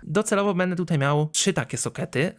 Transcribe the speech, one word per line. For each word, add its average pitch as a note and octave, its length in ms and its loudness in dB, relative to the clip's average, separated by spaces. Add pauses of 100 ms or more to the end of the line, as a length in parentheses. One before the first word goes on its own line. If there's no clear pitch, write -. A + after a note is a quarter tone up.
Docelowo G3+ 520 0
będę F3+ 220 0
tutaj E3+ 220 0
miał D3 340 2
trzy - 200 2
takie C3+ 260 -4
sokety, - 600 -2